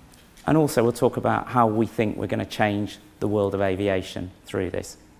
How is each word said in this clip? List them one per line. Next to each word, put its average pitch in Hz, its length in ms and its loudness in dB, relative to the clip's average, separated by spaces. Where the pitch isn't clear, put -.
and 147 120 4
also 143 260 4
we'll 120 80 2
talk 120 240 2
about 110 320 0
how 120 200 4
we 110 200 2
think 107 300 -2
we're 104 100 -4
gonna 107 180 -2
change 104 520 -2
the 104 80 0
world 101 260 0
of 98 60 -2
aviation 95 720 -2
through 92 260 -4
this. 92 260 -8